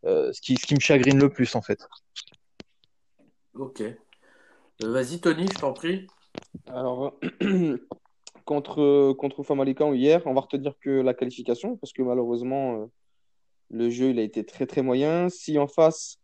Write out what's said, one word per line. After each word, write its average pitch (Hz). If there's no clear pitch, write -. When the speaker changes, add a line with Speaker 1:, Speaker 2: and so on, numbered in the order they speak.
Speaker 1:
euh, 78
ce -
qui, 131
ce -
qui 147
me 139
chagrine 135
le 143
plus 131
en 113
fait. -
Speaker 2:
Ok. 135
Euh, 113
vas-y 127
Tony, 170
je -
t'en 139
prie. 190
Speaker 3:
Alors, 127
<clears throat> -
contre, 143
contre 135
Famalicão 139
hier, 147
on 139
va 131
retenir 139
que -
la 131
qualification, 127
parce -
que -
malheureusement, 123
euh, 110
le 117
jeu, 123
il 120
a 113
été 107
très, -
très -
moyen. 147
Si 156
en 143
face 160